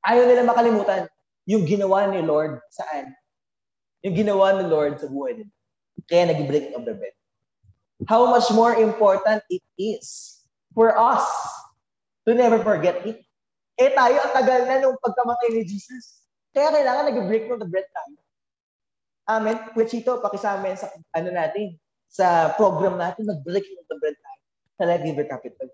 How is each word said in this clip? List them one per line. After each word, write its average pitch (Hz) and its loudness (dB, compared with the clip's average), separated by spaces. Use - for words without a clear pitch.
Ayaw 240 4
nila 247 6
makalimutan 214 2
yung 202 0
ginawa 196 0
ni 190 -4
Lord 151 -2
saan? 139 -12
Yung 185 -2
ginawa 196 2
ni 185 -2
Lord 151 0
sa 147 -12
buhay 135 -8
nila. 104 -20
Kaya 175 4
nag-breaking 143 -2
of 120 -10
the 113 -6
bread. 98 -12
how 233 4
much 240 4
more 226 4
important 214 2
it 180 -6
is - -10
for 226 4
us 233 4
to 226 4
never 226 4
forget 180 0
it. 226 -10
Eh, 262 6
tayo, - 4
ang - -2
tagal 254 2
na 262 0
nung 262 0
pagkamatay 240 -2
ni 226 -2
Jesus. 202 -16
Kaya 285 2
kailangan 285 2
nag-break 220 -2
ng 240 -6
the 202 -10
bread 185 -6
tayo. - -14
Amen. 220 0
Kuya 226 0
Chito, 247 -4
pakisama 196 -4
yan 185 -8
sa, 202 -12
ano 170 -4
natin, 175 -6
sa 170 2
program 180 2
natin, 185 -6
mag-break 185 -4
ng 196 -20
the - -10
bread 156 -6
tayo - -20
sa - -4
Life 175 0
Giver 147 -4
Capital. 131 -14